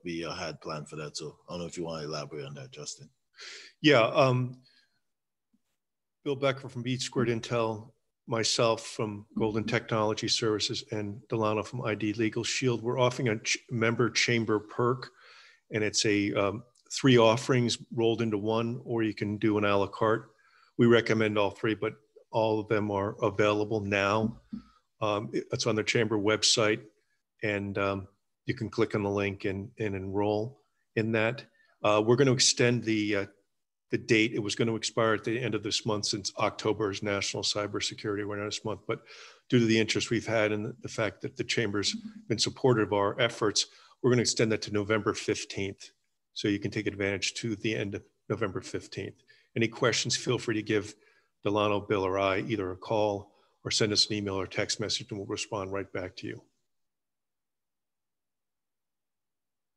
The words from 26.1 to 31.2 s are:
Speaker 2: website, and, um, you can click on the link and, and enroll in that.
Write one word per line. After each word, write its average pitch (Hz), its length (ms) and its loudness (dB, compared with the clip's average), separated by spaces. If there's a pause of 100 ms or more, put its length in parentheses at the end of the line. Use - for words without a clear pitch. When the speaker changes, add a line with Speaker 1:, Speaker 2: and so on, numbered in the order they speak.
Speaker 2:
website, 107 640 2 (600)
and, 101 360 -2
um, 98 300 0 (380)
you 131 80 -2
can 107 140 -6
click 110 260 0
on 107 80 0
the 101 80 0
link 101 340 -2
and, 98 340 -4
and 104 160 -4
enroll 104 640 -2 (360)
in 113 160 0
that. 113 320 0 (380)